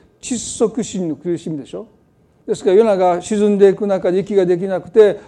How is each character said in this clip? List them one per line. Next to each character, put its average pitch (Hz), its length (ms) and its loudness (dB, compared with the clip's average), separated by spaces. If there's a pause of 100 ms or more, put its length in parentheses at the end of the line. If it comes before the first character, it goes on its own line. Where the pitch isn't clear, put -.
(220)
窒 247 160 -8
息 220 440 -4
死 - 200 -8
の 160 160 -6
苦 175 200 -6
し - 120 -12
み 160 80 -8
で 127 80 -12
し - 100 -18
ょ。 208 120 -14 (600)
で 220 80 -2
す - 80 -14
か - 60 2
ら、 185 80 6
ヨ 226 80 6
ナ 214 100 2
が 180 260 0
沈 208 280 0
ん 208 80 0
で 196 100 6
い 190 80 4
く 214 100 -6
中 190 280 -2
で 185 60 0
息 202 160 -6
が 190 100 4
で 175 120 0
き 180 80 -6
な 190 140 -4
く - 120 -18
て、 208 360 4